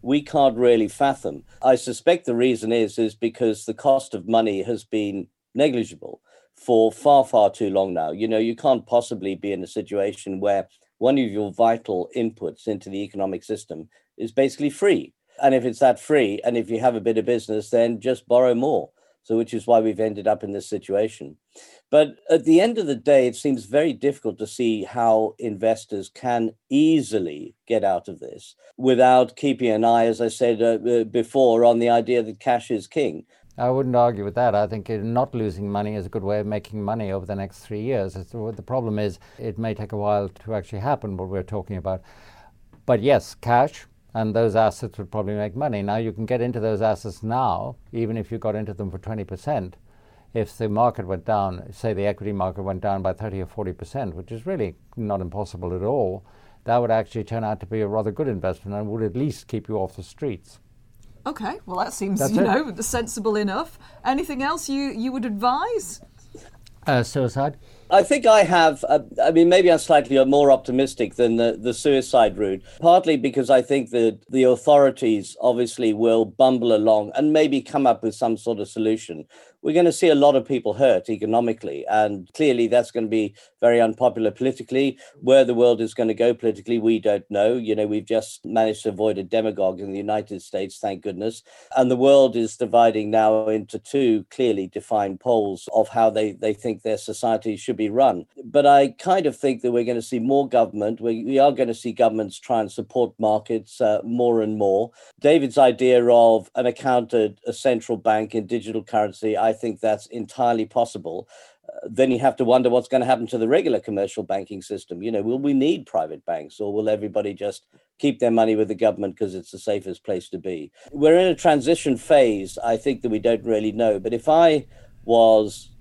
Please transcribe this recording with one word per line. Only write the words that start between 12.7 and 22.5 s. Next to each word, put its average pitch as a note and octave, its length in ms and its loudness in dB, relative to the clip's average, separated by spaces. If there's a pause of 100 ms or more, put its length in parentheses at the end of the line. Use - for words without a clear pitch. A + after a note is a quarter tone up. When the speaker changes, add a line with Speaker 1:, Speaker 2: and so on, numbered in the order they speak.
Speaker 1:
the G2 140 -8
economic G2 420 -8
system E2 440 -10 (280)
is A2+ 160 -10
basically C3+ 380 0
free. F#3 420 -2 (300)
And C#3 100 6
if B2 120 2
it's A#2 160 -4
that B2 180 4
free, A#2 460 0
and A#2 120 0
if A2 140 -4
you A2+ 80 -2
have B2 160 2
a A2 60 -4
bit A2 180 0
of - 60 -2
business, A2 440 -4
then A#2 300 0
just B2 300 -6
borrow B2 260 4
more. A#2+ 360 -2 (340)
So, A2+ 120 -2
which A#2 160 -2
is G#2+ 140 -8
why A#2 140 6
we've A2 180 -2
ended G#2+ 300 -2
up G#2 160 -2
in G2+ 80 -10
this G2 160 -10
situation. G2 720 -6 (520)
But D3 300 2 (100)
at D#3+ 140 4
the D#3+ 160 6